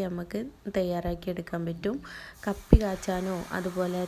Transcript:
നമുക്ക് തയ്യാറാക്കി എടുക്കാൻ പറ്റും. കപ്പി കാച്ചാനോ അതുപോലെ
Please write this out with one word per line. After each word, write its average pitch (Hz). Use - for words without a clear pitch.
നമുക്ക് 180
തയ്യാറാക്കി 175
എടുക്കാൻ 175
പറ്റും. 185
കപ്പി -
കാച്ചാനോ 190
അതുപോലെ 180